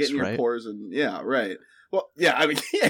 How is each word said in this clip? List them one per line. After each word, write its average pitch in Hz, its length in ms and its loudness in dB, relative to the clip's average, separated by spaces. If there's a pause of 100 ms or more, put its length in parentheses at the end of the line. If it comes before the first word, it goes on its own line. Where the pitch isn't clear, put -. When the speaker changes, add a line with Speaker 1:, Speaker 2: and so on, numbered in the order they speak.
Speaker 1:
get 143 80 2
in 143 80 -2
your 131 80 0
Speaker 2:
right? 107 120 -2
Speaker 1:
pores 117 280 0
and, 104 280 -10
yeah, 107 300 -2
right. 107 340 0 (340)
Well, 190 260 -2
yeah, 170 200 4
I 151 100 4
mean, 262 180 0
<laughs> - 80 -4
yeah, 339 160 4